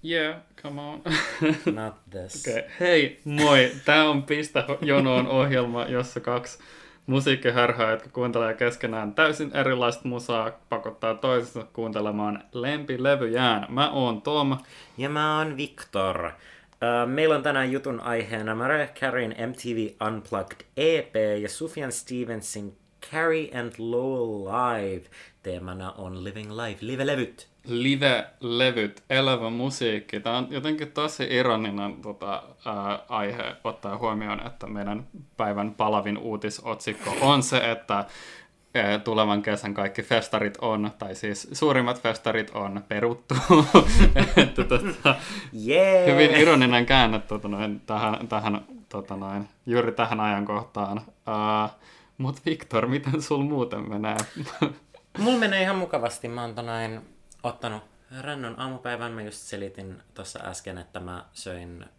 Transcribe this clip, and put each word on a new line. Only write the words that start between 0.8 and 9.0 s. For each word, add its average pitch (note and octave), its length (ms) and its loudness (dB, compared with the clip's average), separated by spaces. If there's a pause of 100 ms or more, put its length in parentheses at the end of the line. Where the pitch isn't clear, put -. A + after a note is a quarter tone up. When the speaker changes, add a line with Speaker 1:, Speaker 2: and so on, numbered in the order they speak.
Speaker 1:
on. D3+ 220 -12 (360)
<laughs> D#3 360 2
Speaker 2:
Not A2 200 -6 (160)
this. F#2 360 -12
Speaker 1:
Okei, A#2 180 -4 (160)
hei, E3+ 440 4
moi. D3 480 6 (120)
Tää D3+ 260 6
on C#3+ 120 2
Pistä D3 460 -2
ho-, C#3 140 -2
jonoon C3+ 440 4
ohjelma, B2+ 580 2
jossa B2 360 -4
kaksi A#2+ 380 -4 (480)
musiikkihärhää, B2 840 2
jotka - 180 -2
kuuntelee A#2 460 -2
keskenään A2 600 -2